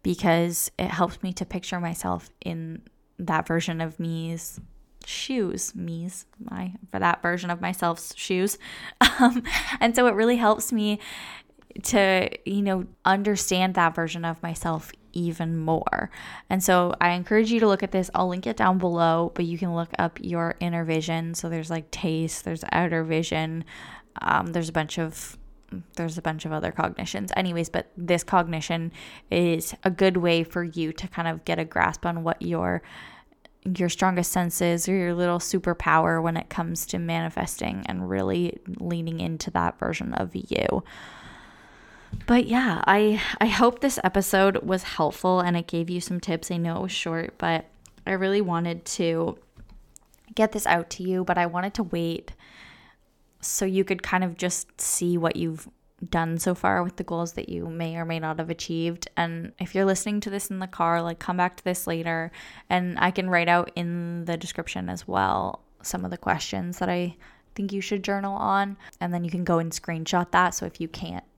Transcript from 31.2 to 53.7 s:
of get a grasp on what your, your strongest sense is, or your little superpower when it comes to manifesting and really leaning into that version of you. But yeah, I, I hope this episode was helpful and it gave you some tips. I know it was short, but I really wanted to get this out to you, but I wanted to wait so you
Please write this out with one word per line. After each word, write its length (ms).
of 180
get 140
a 60
grasp 400
on 180
what 180
your, 400
your 140
strongest 420
sense 300
is, 260
or 80
your 180
little 260
superpower 840
when 140
it 120
comes 380
to 120
manifesting 880
and 220
really 500
leaning 400
into 320
that 260
version 360
of 200
you. 500
But 200
yeah, 420
I, 340
I 60
hope 340
this 220
episode 600
was 200
helpful 580
and 160
it 100
gave 220
you 100
some 220
tips. 280
I 60
know 220
it 60
was 100
short, 440
but 280
I 80
really 260
wanted 460
to 520
get 200
this 120
out 260
to 120
you, 220
but 120
I 100
wanted 260
to 100
wait 480
so 240
you 180